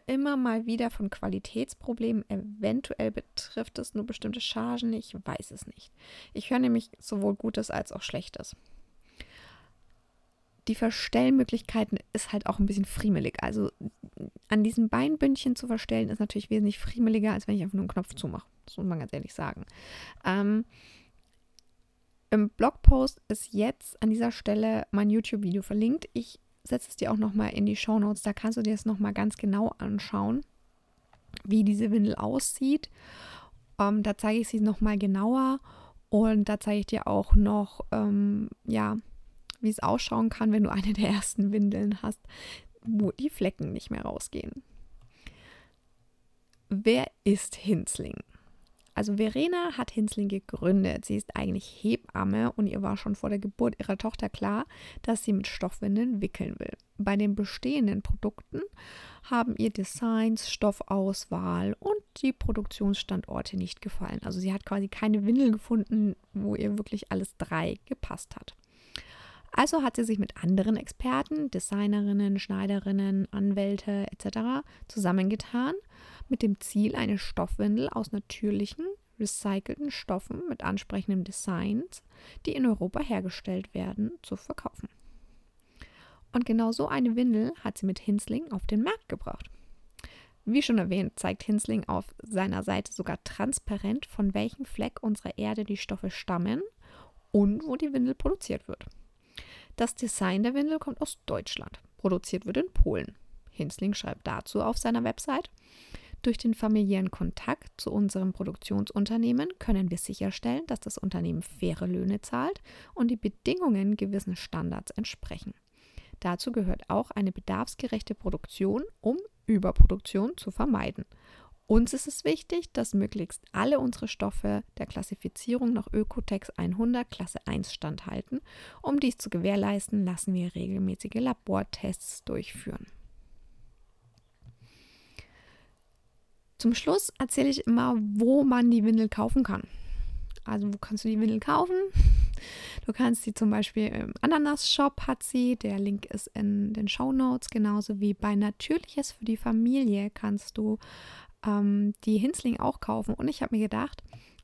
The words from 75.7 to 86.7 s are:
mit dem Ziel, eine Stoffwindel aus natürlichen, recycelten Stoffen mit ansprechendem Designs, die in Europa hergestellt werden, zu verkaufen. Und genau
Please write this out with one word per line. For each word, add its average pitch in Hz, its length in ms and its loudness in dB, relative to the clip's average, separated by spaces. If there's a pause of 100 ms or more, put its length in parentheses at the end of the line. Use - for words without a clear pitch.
mit 262 140 -2
dem 208 180 2
Ziel, - 360 0
eine 208 220 0
Stoffwindel 208 680 0
aus - 240 -4
natürlichen, 208 720 -4 (320)
recycelten 208 720 -4
Stoffen - 580 -6
mit - 120 -6
ansprechendem 196 600 -2
Designs, 196 800 -4 (420)
die 311 60 -2
in 269 140 0
Europa 208 340 0
hergestellt 190 720 -4
werden, 196 380 -4 (120)
zu - 120 -8
verkaufen. - 540 -10 (1400)
Und 240 120 2
genau 226 280 4